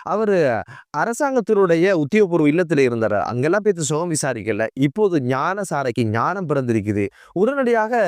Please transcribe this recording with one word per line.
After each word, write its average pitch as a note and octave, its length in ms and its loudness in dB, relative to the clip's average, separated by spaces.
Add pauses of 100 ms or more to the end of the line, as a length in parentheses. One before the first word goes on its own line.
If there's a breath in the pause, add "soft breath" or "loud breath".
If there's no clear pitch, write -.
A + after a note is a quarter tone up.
அவரு G3+ 340 0 (580 loud breath)
அரசாங்கத்தினுடைய G3 920 2 (120)
உத்தியோகபூர்வ E3+ 500 2
இல்லத்துல D#3 340 2
இருந்தாரு. A2 380 2
அங்கெல்லாம் D3+ 440 -2
போய் G3+ 140 0
சுகம் D#3+ 340 -2
விசாரிக்கல. A2 520 -2 (100)
இப்போது F3 500 0
ஞானசாரைக்கு C#3+ 840 -4
ஞானம் D3 420 -2
பிறந்திருக்குது. A2+ 560 0 (320 loud breath)
உடனடியாக A#3 560 0 (160)